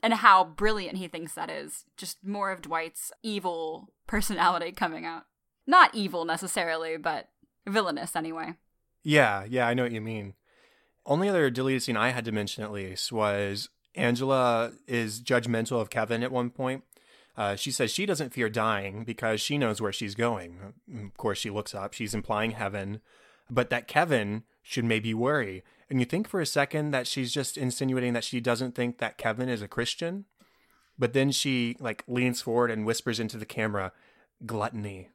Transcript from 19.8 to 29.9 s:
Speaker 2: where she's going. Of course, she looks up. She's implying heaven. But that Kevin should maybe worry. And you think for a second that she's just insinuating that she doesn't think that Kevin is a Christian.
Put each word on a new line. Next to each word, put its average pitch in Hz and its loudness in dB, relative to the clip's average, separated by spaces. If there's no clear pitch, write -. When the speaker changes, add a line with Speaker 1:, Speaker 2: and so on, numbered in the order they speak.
Speaker 2:
where 101 -2
she's 101 -6
going. 101 -2
Of 104 -12
course, 101 0
she 107 -4
looks 104 -6
up. 98 -8
She's 110 -6
implying 110 0
heaven. 104 -4
But 123 0
that 120 -2
Kevin 117 2
should - -2
maybe 113 2
worry. 113 0
And 131 2
you 123 4
think 185 -2
for 190 -2
a 151 0
second 147 0
that 127 0
she's 123 -2
just 139 -2
insinuating 127 0
that 117 0
she 123 -4
doesn't 120 0
think 120 -2
that 110 -4
Kevin 117 -2
is 113 -2
a 101 -8
Christian. 170 -4